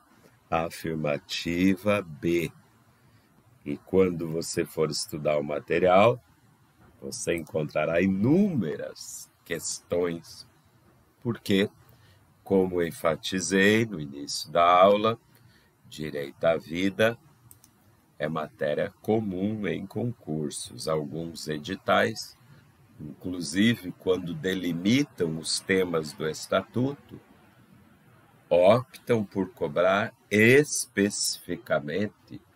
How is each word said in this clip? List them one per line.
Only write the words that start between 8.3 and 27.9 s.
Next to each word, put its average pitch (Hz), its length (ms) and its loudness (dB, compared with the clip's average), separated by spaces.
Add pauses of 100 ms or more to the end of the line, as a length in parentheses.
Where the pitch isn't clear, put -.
questões, 85 1000 -6 (800)
porque, 104 480 0 (720)
como 92 400 2
enfatizei 95 1040 2
no 98 140 -10
início 71 500 -10
da 85 140 4
aula, 101 520 6 (720)
direito 71 560 -8
à 82 120 4
vida 92 600 -2 (1000)
é 76 100 -4
matéria 76 720 -4
comum 104 680 -2
em 82 180 -4
concursos. 78 1000 -8
Alguns 78 580 -6
editais, 98 920 -2 (640)
inclusive 90 960 -2
quando 90 360 -2
delimitam 90 1040 -2
os - 200 -6
temas 87 540 -2
do 78 160 -6
estatuto, 117 920 -4 (1300)